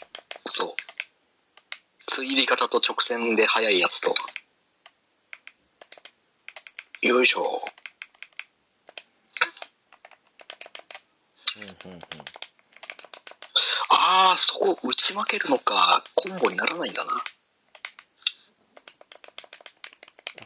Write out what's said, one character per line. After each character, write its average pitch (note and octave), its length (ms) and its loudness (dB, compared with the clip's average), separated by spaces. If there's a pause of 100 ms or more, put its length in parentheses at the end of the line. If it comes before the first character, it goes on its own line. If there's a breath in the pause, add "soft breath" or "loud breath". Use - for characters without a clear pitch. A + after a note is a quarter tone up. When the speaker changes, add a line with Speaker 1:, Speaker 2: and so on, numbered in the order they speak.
(460)
Speaker 1:
そ - 200 0
う。 E2+ 100 -8 (1300)
追 C3+ 360 0
尾 - 20 0
型 B2 240 2
と B2 80 2
直 - 240 0
線 A#2 340 -2
で G#2+ 100 6
速 A2 240 2
い F#2+ 100 4
や - 80 4
つ - 140 -4
と。 - 140 0 (2750)
よ B2 220 4
い - 40 4
し - 100 2
ょ。 - 40 -2 (4000)
Speaker 2:
う - 20 -18
ん、 F#2+ 320 -18
う F2+ 40 -18
ん、 - 20 -18
う - 0 -
ん。 E2 40 -20 (1900 loud breath)
Speaker 1:
あ F#3 420 6
ー、 F3+ 40 0
そ - 220 2
こ F#3+ 240 0
打 - 100 0
ち - 200 4
負 G#3 120 -6
け G#3 140 0
る - 100 -4
の B3+ 100 4
か。 F3+ 440 4 (120)
コ F#3+ 180 2
ン F#3 40 -8
ボ - 120 2
に F#2 60 -6
な - 100 2
ら D#3+ 120 -2
な D#3+ 80 -2
い G#2+ 60 -4
ん - 20 -4
だ - 120 0
な。 - 60 -2 (3250)
Speaker 2:
あ、 - 40 -20